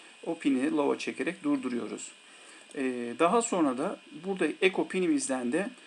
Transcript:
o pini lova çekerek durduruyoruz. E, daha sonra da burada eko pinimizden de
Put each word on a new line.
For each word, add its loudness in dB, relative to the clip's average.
o -2
pini 2
lova 2
çekerek -4
durduruyoruz. -2
E, -4
daha 4
sonra 2
da -4
burada 0
eko 2
pinimizden 0
de 0